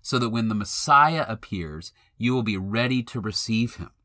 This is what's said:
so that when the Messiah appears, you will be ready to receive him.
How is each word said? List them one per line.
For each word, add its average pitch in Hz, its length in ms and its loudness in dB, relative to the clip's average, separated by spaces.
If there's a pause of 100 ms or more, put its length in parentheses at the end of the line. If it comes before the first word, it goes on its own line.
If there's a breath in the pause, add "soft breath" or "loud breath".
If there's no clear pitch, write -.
so 131 180 -2
that 117 100 0
when 113 200 0
the 107 60 0
Messiah 147 720 4
appears, 85 640 -8 (240 soft breath)
you 120 160 0
will 127 100 2
be 104 140 0
ready 117 460 0
to 117 180 -8
receive 110 540 -2
him. - 160 -12 (140)